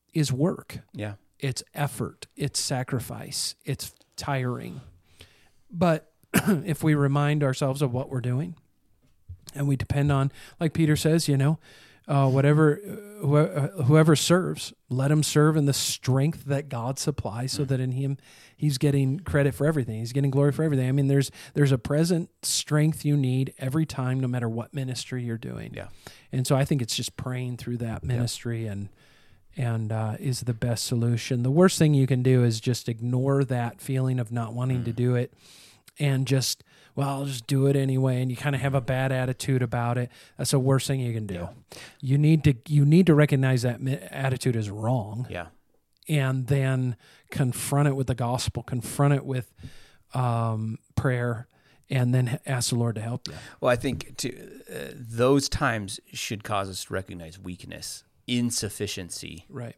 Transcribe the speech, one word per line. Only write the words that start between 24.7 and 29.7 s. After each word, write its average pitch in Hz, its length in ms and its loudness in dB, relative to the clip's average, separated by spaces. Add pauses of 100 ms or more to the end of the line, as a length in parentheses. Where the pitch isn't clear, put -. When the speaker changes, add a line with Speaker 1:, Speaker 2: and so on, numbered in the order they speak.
Speaker 1:
ministry 127 500 -6
you're 117 140 -4
doing. 120 360 -10
Speaker 2:
Yeah. - 140 -12 (460)
Speaker 1:
And 131 120 0
so 147 120 2
I 139 80 2
think 139 160 0
it's 113 140 -4
just - 200 -8
praying 123 420 -8
through 120 200 -6
that 113 260 -6
Speaker 2:
Yeah. - 40 -6
Speaker 1:
ministry 117 580 -4
and, 101 240 -8 (640)
and, 113 360 -2